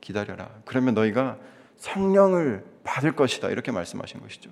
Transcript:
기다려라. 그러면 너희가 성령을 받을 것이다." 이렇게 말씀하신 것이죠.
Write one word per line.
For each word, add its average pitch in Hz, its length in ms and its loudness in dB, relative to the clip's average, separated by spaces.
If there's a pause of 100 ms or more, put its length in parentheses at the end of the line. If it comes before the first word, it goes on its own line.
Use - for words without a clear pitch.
기다려라. 98 480 -8 (160)
그러면 127 300 0
너희가 110 440 0 (380)
성령을 190 880 2 (200)
받을 147 280 0
것이다." 123 380 0
이렇게 117 220 -4
말씀하신 - 480 -8
것이죠. - 320 -20